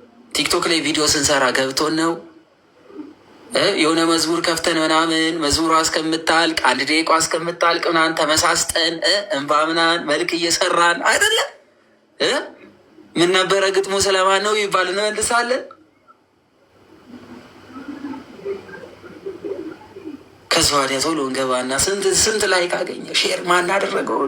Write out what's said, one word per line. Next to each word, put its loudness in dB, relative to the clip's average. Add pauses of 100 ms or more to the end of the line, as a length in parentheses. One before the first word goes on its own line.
(340)
ቲክቶክ 0
ላይ 2
ቪዲዮ 0
ስንሰራ 2
ገብቶን 0
ነው? 2 (1400)
እ? 0 (100)
የሆነ 2
መዝሙር 0
ከፍተን 0
ምናምን 2
መዝሙሯ 0
እስከምታልቅ 0
አንድ 2
ደቂቃ 0
እስከምታልቅ 0
ምናምን 2
ተመሳስጠን፣ 0
እ? 2 (180)
እንባ -2 (140)
ምናምን 0
መልክ 0
እየሰራን 2
አይደለ? 2 (840)
እ? 0 (840)
«ምን 4
ነበረ 2
ግጥሙ 0
ስለማን 2
ነው?» 0
ይባል 0
እንመልሳለን። 0 (4000)
ከዛ 2
ወዲያ 2
ቶሎ -2
እንገባና -2
ስንት፣ 0 (120)
ስንት 2
ላይክ 2
አገኘ፣ -6 (100)
ሼር 0
ማን 2
አደረገው፣ 0